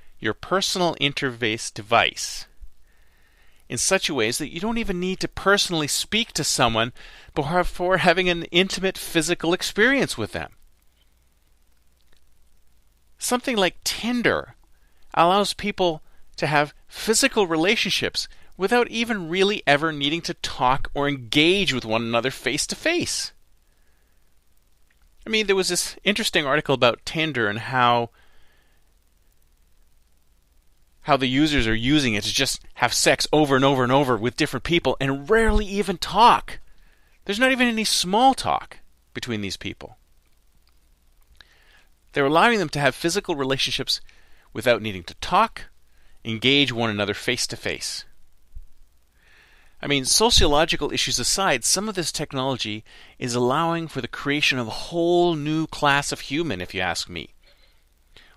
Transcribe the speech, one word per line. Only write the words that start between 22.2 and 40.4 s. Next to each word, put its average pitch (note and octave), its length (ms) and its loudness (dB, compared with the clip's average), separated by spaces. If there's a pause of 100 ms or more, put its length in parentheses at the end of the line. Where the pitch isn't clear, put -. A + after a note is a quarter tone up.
face - 360 -4
to - 80 -6
face. - 580 -4 (1900)
I G#3+ 60 -10
mean, A3 160 0
there G3 100 4
was F3+ 120 0
this - 340 -4
interesting G#3 420 0
article C#3+ 300 2
about A#2+ 320 2
Tinder C#3+ 420 -2
and G#2 120 -4
how, A#2+ 500 2 (3000)
how D3 140 4
the B2+ 120 2
users C#3 400 4
are A2 60 2
using B2+ 400 2
it G2+ 100 -2
to - 100 -2
just - 260 -2 (140)
have - 180 2
sex - 400 2
over D3 220 4
and C3 100 4
over C3+ 200 4
and B2 80 2
over C3 240 4
with A#2 200 -2
different C#3+ 280 -2
people E3 360 0
and C#3 300 -2
rarely G#3+ 340 4
even G3 320 -2
talk. - 600 4 (640)
There's G3+ 140 -6
not C4 140 4
even B3 160 2
any A3 160 -2
small A3 500 2
talk - 440 -4 (360)
between A2+ 260 -6
these G2 160 -6
people. - 420 -12 (2250)